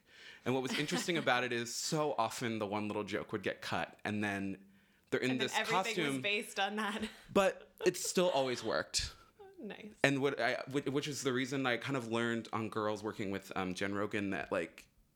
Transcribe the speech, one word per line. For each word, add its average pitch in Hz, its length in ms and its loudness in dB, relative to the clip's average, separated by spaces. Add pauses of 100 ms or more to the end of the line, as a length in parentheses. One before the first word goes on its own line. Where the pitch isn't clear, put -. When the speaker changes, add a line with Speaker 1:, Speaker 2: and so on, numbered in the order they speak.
(440)
Speaker 1:
And 120 100 2
what 131 80 0
was 131 160 -2
interesting 165 380 0
Speaker 2:
<laughs> 139 80 0
Speaker 1:
about 123 180 4
it 120 120 0
is 117 200 -2
so 151 440 0
often 113 400 0
the 104 80 0
one 104 200 0
little 104 160 -2
joke 95 300 -4
would 104 100 -2
get - 200 -4
cut, - 420 -2
and 107 180 0
then 98 360 -2 (520)
they're 131 100 2
in 127 100 2
Speaker 2:
And 131 100 2
then 131 60 2
Speaker 1:
this 208 100 0
Speaker 2:
everything 220 160 0 (120)
Speaker 1:
costume. 190 240 0
Speaker 2:
was 135 140 0
based 208 380 -2
on 202 160 0
that. 214 260 -2 (160)
<laughs> - 140 -18
Speaker 1:
But 196 340 4 (200)
it 175 100 4
still - 320 2
always 131 340 2
worked. - 500 0 (460)
Speaker 2:
Nice. 214 360 -10 (100)
Speaker 1:
And 139 160 6
what 135 180 2
I, 120 180 2 (140)
whi-, 139 200 -2
which 143 180 0
is 127 140 -6
the 135 100 2
reason 131 320 0
I 120 140 2
kind 139 180 -2
of 117 160 -4
learned 117 400 2
on 110 160 0
Girls 107 340 -2
working 101 280 -2
with, 98 260 -4
um, 92 160 0
Jen 98 220 -2
Rogan 101 360 0
that, 90 220 -2
like, 87 320 -2 (320)